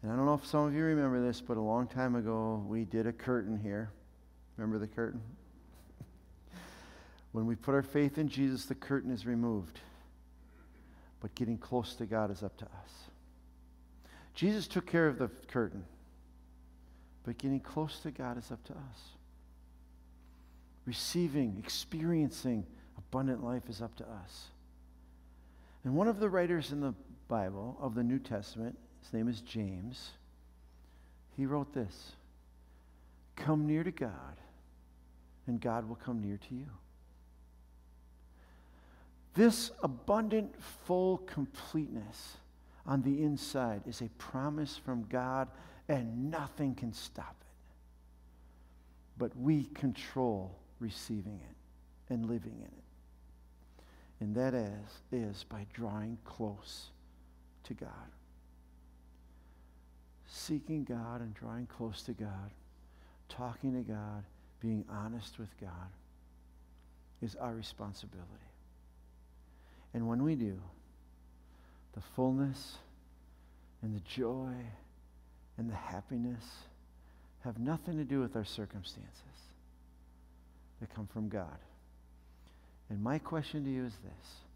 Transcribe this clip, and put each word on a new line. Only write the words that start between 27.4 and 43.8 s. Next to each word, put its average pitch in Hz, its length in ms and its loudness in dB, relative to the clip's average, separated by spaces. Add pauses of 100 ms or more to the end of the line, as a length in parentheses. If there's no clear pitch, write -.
of 127 140 0
the 120 80 4
New 123 160 6
Testament, 113 580 -4 (240)
his - 100 -14
name 113 160 2
is 117 140 0
James, 101 680 -4 (1200)
he 135 120 2
wrote 143 260 0
this, 107 380 -4 (1200)
"Come 151 300 4
near 151 180 6
to 180 80 0
God, 131 480 -6 (1080)
and 120 120 2
God 113 300 0
will 117 60 -4
come 117 260 -2
near 101 160 0
to - 180 -10
you." 135 120 -8 (2750)
This 226 380 8 (100)
abundant, 208 800 2
full 185 580 4
completeness - 1160 -4 (500)
on 139 140 4
the 139 200 6
inside 131 640 2